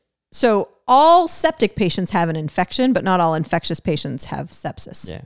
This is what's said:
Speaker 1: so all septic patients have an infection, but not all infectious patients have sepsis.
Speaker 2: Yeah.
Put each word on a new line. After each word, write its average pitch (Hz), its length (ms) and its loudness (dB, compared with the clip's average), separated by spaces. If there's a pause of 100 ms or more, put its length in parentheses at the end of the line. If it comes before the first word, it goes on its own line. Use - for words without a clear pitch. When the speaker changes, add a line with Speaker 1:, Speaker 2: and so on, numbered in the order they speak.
(320)
Speaker 1:
so 214 380 0 (180)
all 320 400 6
septic - 480 -2
patients 180 360 -2
have 170 180 0
an 160 60 -4
infection, 180 580 -2
but - 100 0
not 185 160 2
all 165 140 2
infectious 165 460 -4
patients 147 460 -6
have 143 260 -10
sepsis. - 580 -12
Speaker 2:
Yeah. 80 160 -12